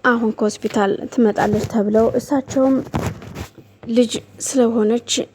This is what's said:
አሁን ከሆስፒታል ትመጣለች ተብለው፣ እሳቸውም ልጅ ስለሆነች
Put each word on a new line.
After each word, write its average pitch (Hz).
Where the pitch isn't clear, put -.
አሁን 233
ከሆስፒታል 208
ትመጣለች 208
ተብለው፣ 220
እሳቸውም 269
ልጅ 233
ስለሆነች 226